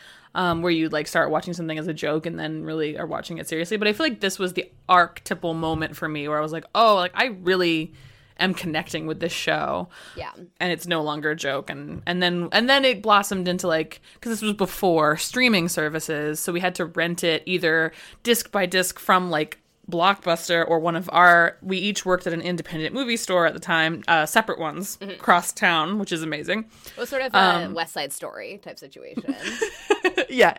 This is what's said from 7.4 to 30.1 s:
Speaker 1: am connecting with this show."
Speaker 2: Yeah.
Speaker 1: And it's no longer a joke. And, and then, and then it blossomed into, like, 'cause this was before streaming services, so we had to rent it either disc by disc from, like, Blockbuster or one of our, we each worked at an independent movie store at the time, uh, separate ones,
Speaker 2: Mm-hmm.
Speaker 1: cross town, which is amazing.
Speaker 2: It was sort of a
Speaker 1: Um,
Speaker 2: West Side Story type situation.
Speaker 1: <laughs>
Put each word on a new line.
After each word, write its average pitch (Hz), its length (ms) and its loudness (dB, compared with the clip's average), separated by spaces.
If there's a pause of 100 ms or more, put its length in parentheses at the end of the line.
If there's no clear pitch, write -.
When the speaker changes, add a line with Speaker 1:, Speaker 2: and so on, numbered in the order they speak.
Speaker 1:
am 185 160 2
connecting 160 520 -6
with 156 140 -6
this 175 140 -2
show." 156 560 -2 (260)
Speaker 2:
Yeah. 165 140 -10 (280)
Speaker 1:
And 180 140 0
it's 170 140 -6
no 170 160 0
longer 151 300 -2
a 156 40 -6
joke. 139 320 -4
And, 147 380 -10
and 180 160 0
then, 175 300 2
and 233 180 4
then 269 160 6
it 247 160 2
blossomed 202 460 2
into, 180 200 -2
like, 160 320 -2 (220)
'cause 233 100 -6
this 214 80 -6
was 214 140 -2
before 165 640 2
streaming 220 500 2
services, 151 720 -4
so 175 140 -4
we 175 60 -2
had 180 160 0
to 175 100 -2
rent 170 360 -2
it 160 220 0
either 165 480 2 (300)
disc 233 280 0
by 202 140 0
disc 180 340 0
from, 185 320 2
like, 156 280 -2 (320)
Blockbuster 170 760 2
or 165 120 2
one 165 180 0
of 175 160 -6
our, 170 480 8
we 190 160 -4
each 196 300 -2
worked 185 200 2
at 170 60 0
an 165 80 -4
independent 165 540 -4
movie 233 220 -2
store 180 300 2
at 160 80 2
the 165 60 -10
time, 160 480 0
uh, 160 180 4
separate 220 320 0
ones, 160 400 -6
Speaker 2:
Mm-hmm. 196 220 -12
Speaker 1:
cross 175 320 4
town, 175 460 2
which 196 140 -4
is 160 100 -2
amazing. 160 480 -4 (260)
Speaker 2:
It - 40 -8
was 240 80 -6
sort 262 140 -4
of 254 120 -2
a 202 40 4
Speaker 1:
Um, 180 360 2
Speaker 2:
West 165 180 -6
Side 143 200 -6
Story 135 500 -12
type 147 160 -16
situation. - 640 -10
Speaker 1:
<laughs> - 40 -10 (840)